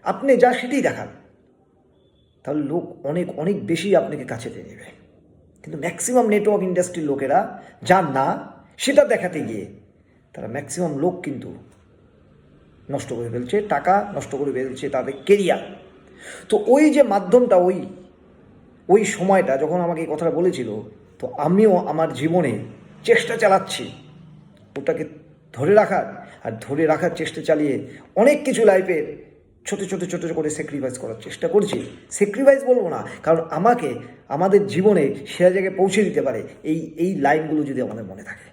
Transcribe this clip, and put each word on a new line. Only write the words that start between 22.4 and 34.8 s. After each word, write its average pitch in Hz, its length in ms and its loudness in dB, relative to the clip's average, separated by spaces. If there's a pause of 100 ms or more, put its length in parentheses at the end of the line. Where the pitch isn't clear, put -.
চেষ্টা - 340 2
চালাচ্ছি 190 540 0 (840)
ওটাকে - 280 -4 (480)
ধরে 147 200 2
রাখার, 185 540 2 (160)
আর 113 80 -6 (100)
ধরে 151 240 0
রাখার 156 300 2
চেষ্টা 160 260 -8
চালিয়ে 151 460 -2 (280)
অনেক 285 280 4
কিছু 233 220 2
লাইফে 185 640 2 (360)
ছোট 196 180 -6
ছোট, 180 200 -6
ছোট 175 180 -6
ছোট 160 120 -6
করে 156 160 -2
স্যাক্রিফাইস 139 480 -8
করার 113 260 -10
চেষ্টা - 240 -8
করছি। 175 420 0 (220)
স্যাক্রিফাইস 269 520 2
বলবো 240 260 2
না, 120 180 -6 (160)
কারণ 165 260 2
আমাকে 170 440 0 (340)
আমাদের 185 400 2
জীবনে 180 480 2 (120)